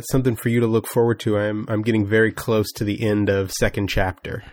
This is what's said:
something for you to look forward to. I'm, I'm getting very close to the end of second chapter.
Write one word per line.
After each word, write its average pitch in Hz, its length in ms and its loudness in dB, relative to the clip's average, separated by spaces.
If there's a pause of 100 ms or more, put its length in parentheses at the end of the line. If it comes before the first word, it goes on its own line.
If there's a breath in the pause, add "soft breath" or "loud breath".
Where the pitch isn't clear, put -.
something 127 280 0
for - 100 -6
you 117 140 2
to 117 60 2
look 113 200 0
forward 117 340 2
to. 107 160 0
I'm, 104 300 -2
I'm 107 140 -2
getting 110 260 2
very 110 240 4
close 110 460 -2
to 113 80 -4
the 104 200 -2
end 104 220 2
of 98 240 0
second 104 380 -2
chapter. - 520 -4 (120)